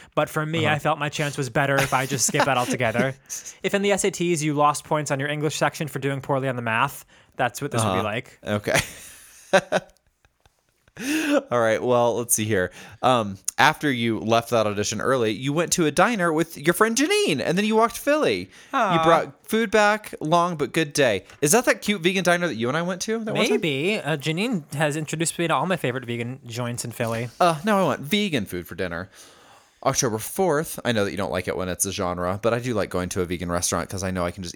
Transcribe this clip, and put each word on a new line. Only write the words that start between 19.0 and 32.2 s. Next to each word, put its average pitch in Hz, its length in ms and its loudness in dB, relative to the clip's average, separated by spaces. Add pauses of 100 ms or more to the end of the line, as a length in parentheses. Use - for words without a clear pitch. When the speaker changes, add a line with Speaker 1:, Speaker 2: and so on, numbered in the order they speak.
Speaker 2:
brought 160 420 2
food 220 280 0
back. 208 480 2
Long 170 360 2
but 143 160 -2
good 156 200 0
day. 113 320 2 (160)
Is 147 100 2
that 226 140 4
that 254 180 0
cute 208 180 -2
vegan 185 220 2
diner 175 240 2
that 147 80 -2
you 113 140 0
and 135 80 0
I 165 60 -2
went 180 200 -4
to 220 160 -4
that 220 160 -6
one 151 80 2
time? 247 80 2
Speaker 1:
Maybe. 175 480 0
Uh, 160 180 -2
Janine 160 580 -4
has 147 220 0
introduced 156 400 -4
me 170 120 0
to 156 60 2
all 139 120 0
my 185 100 0
favorite 127 280 -4
vegan 120 420 -6
joints 120 380 -6
in 117 80 -8
Philly. 117 360 -4 (120)
Speaker 2:
Uh, 170 240 2
now 202 160 4
I - 20 4
want 151 200 2
vegan 156 420 0
food 90 240 -8
for 90 80 -14
dinner. 87 340 -6 (720)
October 127 360 0
fourth. 160 640 -2
I 120 80 2
know 107 120 2
that 101 60 -2
you 78 60 -6
don't 92 160 -4
like 90 160 -2
it 90 80 -4
when 92 120 -4
it's 87 180 -4
a 98 60 -4
genre, 90 480 -2